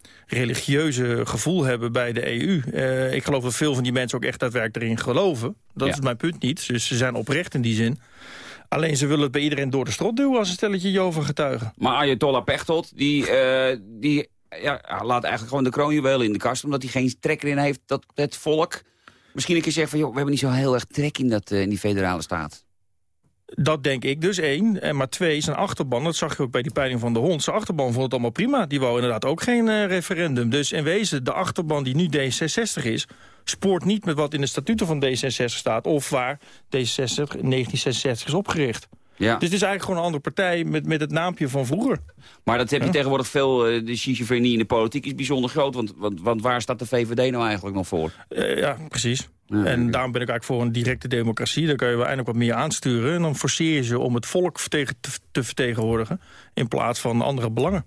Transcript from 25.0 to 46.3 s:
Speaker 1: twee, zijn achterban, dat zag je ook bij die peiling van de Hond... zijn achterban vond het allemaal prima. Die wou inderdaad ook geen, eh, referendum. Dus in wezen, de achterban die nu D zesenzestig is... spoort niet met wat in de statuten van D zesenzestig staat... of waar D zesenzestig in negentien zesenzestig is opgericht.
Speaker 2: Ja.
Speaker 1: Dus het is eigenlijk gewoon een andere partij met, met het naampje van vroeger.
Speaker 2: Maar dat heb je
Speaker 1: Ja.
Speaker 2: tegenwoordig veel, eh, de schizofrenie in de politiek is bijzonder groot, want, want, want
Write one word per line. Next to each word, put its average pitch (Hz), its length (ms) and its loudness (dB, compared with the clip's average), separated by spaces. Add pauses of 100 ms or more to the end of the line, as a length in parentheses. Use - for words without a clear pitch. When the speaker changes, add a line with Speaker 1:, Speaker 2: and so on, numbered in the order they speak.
Speaker 1:
twee, 156 320 0
zijn 147 140 -2
achterban, 135 480 -2
dat 165 120 0
zag - 220 -2
je 147 60 0
ook 123 80 -4
bij 127 100 0
die 127 100 -4
peiling 131 280 0
van 117 140 0
de 117 60 2
Hond... 151 240 2
zijn - 120 -2
achterban 156 360 0
vond 127 120 0
het 123 80 -2
allemaal 120 200 0
prima. 240 340 0
Die 139 140 -2
wou 120 160 2
inderdaad 120 300 0
ook 160 160 0
geen, 233 280 2
eh, 214 160 2
referendum. 165 640 0
Dus 139 220 0
in 160 120 -2
wezen, 165 400 0
de 131 100 -2
achterban 156 500 -2
die 127 120 -2
nu 175 120 4
D 147 60 -2
zesenzestig 147 720 0
is... 113 220 -2 (360)
spoort 180 420 0
niet 208 200 2
met 160 100 0
wat 147 180 0
in 139 80 0
de 139 60 0
statuten 202 400 0
van 156 120 0
D 139 40 2
zesenzestig 127 560 0
staat... 113 280 0
of 151 220 2
waar 131 300 -2 (300)
D - 60 -6
zesenzestig 127 600 -2
in 127 120 -2
negentien 127 320 0
zesenzestig 123 480 -2
is 139 60 -2
opgericht. 143 540 -2 (300)
Speaker 2:
Ja. 110 160 2
Speaker 1:
Dus 113 100 0
het 175 100 0
is 190 80 2
eigenlijk 196 220 0
gewoon 185 140 -2
een 170 80 0
andere 156 180 -2
partij 175 400 0
met, 156 220 -2
met 151 160 0
het 147 100 -4
naampje 160 380 0
van 135 160 0
vroeger. 185 320 0 (460)
Speaker 2:
Maar 117 140 2
dat 123 120 0
heb 143 100 2
je 131 60 0
Speaker 1:
Ja. 185 60 2
Speaker 2:
tegenwoordig 135 360 2
veel, 135 400 4
eh, 117 180 0
de 120 100 -4
schizofrenie 123 580 2
in 113 60 2
de 113 60 2
politiek 120 400 0
is 135 100 -6
bijzonder 131 340 0
groot, 139 260 0
want, 110 220 -4
want, 98 240 -4
want 113 200 0